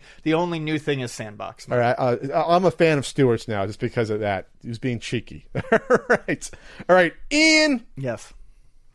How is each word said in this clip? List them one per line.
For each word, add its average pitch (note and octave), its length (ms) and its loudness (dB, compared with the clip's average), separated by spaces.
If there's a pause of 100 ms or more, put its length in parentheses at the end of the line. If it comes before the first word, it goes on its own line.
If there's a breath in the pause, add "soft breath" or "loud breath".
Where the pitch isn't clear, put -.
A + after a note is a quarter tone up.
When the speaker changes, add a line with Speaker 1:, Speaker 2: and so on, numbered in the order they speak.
(240 soft breath)
Speaker 1:
The D#3 100 2
only E3+ 260 0
new D#3 200 -4
thing C#3+ 220 -4
is A#2+ 100 -8
Sandbox. G#2 600 -14
Speaker 2:
All B2 60 0
right, A#2+ 200 2
uh, B2 200 0 (160)
I, E3 220 2
I'm F#3 100 4
a E3+ 60 2
fan D#3+ 260 2
of C3 80 -4
Stewart's B2 420 0
now G#2 180 -2
just G2+ 140 -8
because A#2 300 -2
of G#2+ 100 -2
that. G2+ 280 -2 (140)
He A#2+ 80 -16
was A2+ 100 -10
being A#2+ 200 -4
cheeky. - 520 -10
<laughs> - 200 -8
All A3+ 80 4 (300)
right. - 420 -2 (380 loud breath)
All F3+ 60 6
right, F3 180 4 (180)
Ian. B3+ 540 4 (100)
Speaker 1:
Yes. B2+ 380 -8 (600)